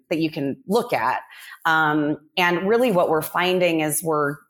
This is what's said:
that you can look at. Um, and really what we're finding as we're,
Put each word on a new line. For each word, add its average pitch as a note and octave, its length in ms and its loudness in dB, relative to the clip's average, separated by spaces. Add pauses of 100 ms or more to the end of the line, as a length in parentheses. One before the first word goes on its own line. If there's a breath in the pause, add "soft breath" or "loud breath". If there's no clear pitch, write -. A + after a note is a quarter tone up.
that E3 100 -2
you D#3+ 100 -2
can C#3 280 -6 (100)
look A#3 260 0
at. A#2 280 0 (440 loud breath)
Um, D3+ 520 2 (200)
and F3 300 0
really A#3 240 2
what F3 180 2
we're D#3 140 2
finding F3 580 0
as D3+ 220 -2
we're, D3+ 320 -2 (140)